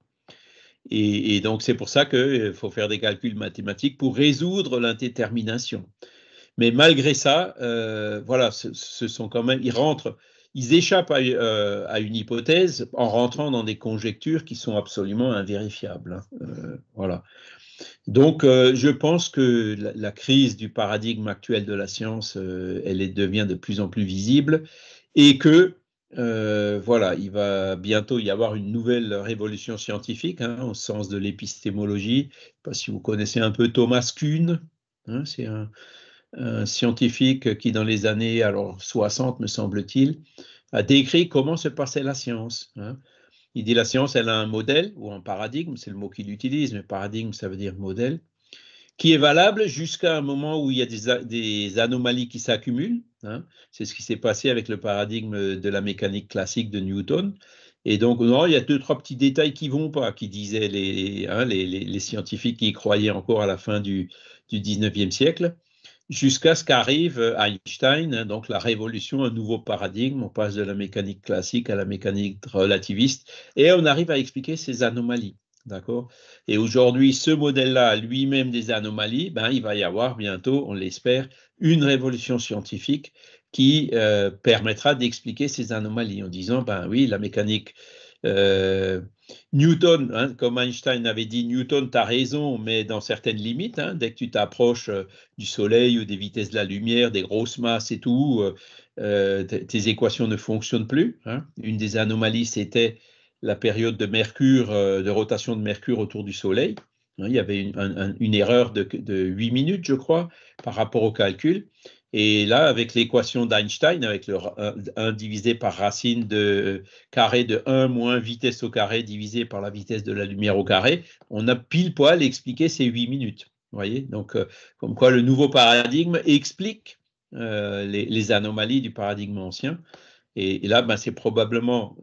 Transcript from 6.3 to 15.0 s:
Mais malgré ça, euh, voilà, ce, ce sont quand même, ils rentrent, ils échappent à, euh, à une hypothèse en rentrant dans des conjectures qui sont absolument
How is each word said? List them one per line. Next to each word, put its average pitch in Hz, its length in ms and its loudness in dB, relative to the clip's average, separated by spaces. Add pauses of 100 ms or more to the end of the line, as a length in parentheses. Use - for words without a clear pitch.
Mais 117 120 4
malgré 143 420 6
ça, 143 480 0
euh, 110 640 -4
voilà, 120 280 2
ce, - 200 -12
ce - 360 -8
sont 113 200 -10
quand 120 140 -2
même, 131 220 0
ils 123 80 0
rentrent, 139 440 0 (380)
ils 127 200 0
échappent 180 360 4
à, 143 80 2
euh, 110 720 0
à 110 100 -4
une 107 160 -4
hypothèse 120 800 0
en 120 160 2
rentrant 123 420 0
dans 117 140 -2
des 107 140 -6
conjectures 113 640 -4
qui - 100 -14
sont 113 220 -6
absolument 104 560 -2